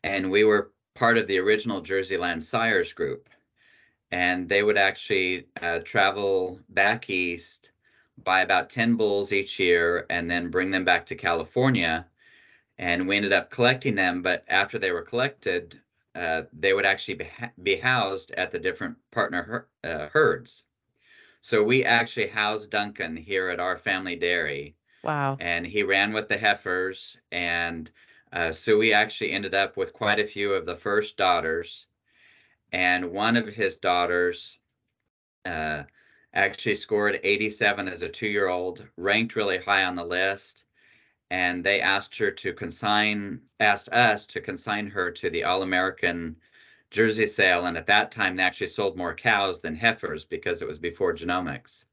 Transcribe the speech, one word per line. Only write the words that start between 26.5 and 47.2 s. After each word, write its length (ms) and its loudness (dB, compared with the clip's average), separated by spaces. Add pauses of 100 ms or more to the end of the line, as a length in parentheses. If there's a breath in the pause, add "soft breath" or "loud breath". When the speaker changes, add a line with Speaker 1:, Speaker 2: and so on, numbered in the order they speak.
Speaker 1:
and, 580 -4 (420 soft breath)
uh, 200 -2
so 260 4
we 140 6
actually 400 2
ended 220 -4
up 220 0
with 160 -4
quite 280 0
a 60 0
few 260 -2
of 120 0
the 120 -6
first 400 -2
daughters. 680 0 (880 soft breath)
And 380 2
one 260 2
of 100 0
his 300 -2
daughters, 840 0 (840)
uh, 380 -4 (520 soft breath)
actually 420 0
scored 480 0
eighty-seven 640 2
as 140 -8
a 60 -6
two-year-old, 800 -2 (100)
ranked 400 0
really 220 0
high 260 2
on 120 -2
the 80 -6
list. 600 -4 (680 soft breath)
And 320 0
they 160 4
asked 380 0
her 120 2
to 220 -6
consign, 880 -2 (180)
asked 300 2
us 380 2
to 140 -8
consign 480 -6
her 240 -2
to 180 -6
the 140 -2
All-American 920 -2 (540 soft breath)
Jersey 360 2